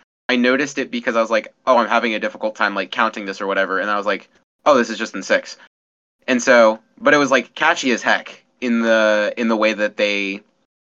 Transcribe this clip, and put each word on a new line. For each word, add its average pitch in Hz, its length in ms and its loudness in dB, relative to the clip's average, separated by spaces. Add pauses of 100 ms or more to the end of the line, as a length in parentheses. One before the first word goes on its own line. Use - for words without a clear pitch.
(300)
I 127 60 0
noticed 131 420 0
it 123 140 -6
because 120 240 -4
I 117 60 2
was 110 80 0
like, 110 240 -2 (140)
"Oh, 127 100 4
I'm 113 100 2
having 113 260 0
a 107 60 -4
difficult 107 360 -6
time, 104 180 -2
like, 95 180 -6
counting 110 340 -2
this 95 160 -10
or 101 60 -6
whatever," 95 320 -2
and 101 100 -4
I 104 80 -2
was 101 80 -4
like, 98 240 -6 (360)
"Oh, 147 120 6
this 113 120 2
is 110 80 -6
just 110 180 -8
in 98 80 -8
six." - 340 -2 (680)
And 123 140 0
so, 117 380 4 (200)
but 143 140 2
it 147 40 4
was, 139 140 2
like, 127 240 0
catchy 156 360 0
as 113 100 -2
heck - 420 -4 (180)
in 117 200 -2
the, 107 560 2
in 120 100 -2
the 113 100 0
way 110 160 2
that 104 240 -4
they, 101 440 -2 (480)